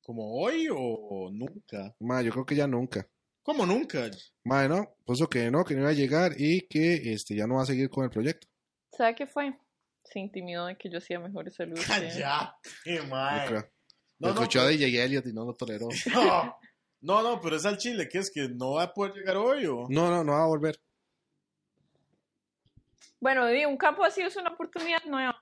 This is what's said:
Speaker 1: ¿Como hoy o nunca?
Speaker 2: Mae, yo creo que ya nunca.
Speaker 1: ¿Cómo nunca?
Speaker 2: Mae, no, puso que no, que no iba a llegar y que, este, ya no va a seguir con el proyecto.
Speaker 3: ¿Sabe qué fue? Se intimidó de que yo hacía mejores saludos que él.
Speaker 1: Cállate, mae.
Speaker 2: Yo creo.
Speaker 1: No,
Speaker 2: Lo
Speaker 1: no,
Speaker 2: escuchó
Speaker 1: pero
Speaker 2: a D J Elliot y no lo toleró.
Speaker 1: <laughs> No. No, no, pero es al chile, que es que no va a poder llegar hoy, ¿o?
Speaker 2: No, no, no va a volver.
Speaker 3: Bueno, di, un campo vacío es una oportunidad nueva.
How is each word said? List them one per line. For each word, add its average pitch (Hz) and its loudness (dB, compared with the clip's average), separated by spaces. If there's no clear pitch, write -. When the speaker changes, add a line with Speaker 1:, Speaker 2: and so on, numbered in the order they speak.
Speaker 1:
¿Como 117 -6
hoy 320 0
o 107 -4
nunca? 107 -10
Speaker 2:
Mae, 123 0
yo 117 2
creo 127 -4
que 147 0
ya 143 4
nunca. 123 -2
Speaker 1:
¿Cómo 294 0
nunca? 180 0
Speaker 2:
Mae, 135 2
no, 190 0
puso 127 0
que 117 0
no, 160 4
que 160 -2
no 135 0
iba 143 4
a 156 4
llegar 147 2
y 160 2
que, 151 2
este, 104 -4
ya 104 0
no 123 0
va 131 2
a - 2
seguir 135 0
con 135 0
el 120 -2
proyecto. 120 -2
Speaker 3:
¿Sabe 226 2
qué 247 -8
fue? 277 -4
Se - -14
intimidó 180 -8
de 185 -8
que 196 -12
yo 170 -8
hacía 175 -8
mejores 175 -10
saludos 165 -6
que - 0
él. 165 -2
Speaker 1:
Cállate, 151 -4
mae. 139 -2
Speaker 2:
Yo 135 -4
creo. 107 -4
Speaker 1:
No, 165 -2
Speaker 2:
Lo 196 0
Speaker 1:
no, 208 0
Speaker 2:
escuchó - 2
Speaker 1:
pero 127 6
Speaker 2:
a 147 6
D 156 4
J 120 2
Elliot 131 0
y 113 -8
no 110 -6
lo 120 -8
toleró. 113 -6
Speaker 1:
<laughs> - -4
No. 185 4
No, 196 2
no, 233 0
pero 165 -2
es 151 -4
al 202 0
chile, 233 -4
que 180 -4
es 196 -2
que 139 -4
no 123 -4
va 160 2
a 175 -6
poder 196 -4
llegar 190 -2
hoy, 247 2
¿o? 123 -4
Speaker 2:
No, 165 4
no, 170 2
no 147 2
va 151 4
a 160 4
volver. 156 0
Speaker 3:
Bueno, 262 4
di, 262 4
un 277 0
campo 381 4
vacío 370 4
es 392 -6
una 370 -4
oportunidad 339 -2
nueva. 262 -2